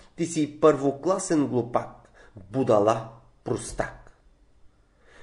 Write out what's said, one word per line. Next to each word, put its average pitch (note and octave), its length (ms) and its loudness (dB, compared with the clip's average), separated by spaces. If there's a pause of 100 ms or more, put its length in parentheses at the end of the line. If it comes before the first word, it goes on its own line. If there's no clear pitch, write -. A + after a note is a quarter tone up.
(160)
„Ти E3 100 -2
си D3 340 -4
първокласен D3+ 840 2
глупак, A#2+ 640 -4 (420)
будала, A#2 600 2 (320)
простак.“ - 680 -8 (1120)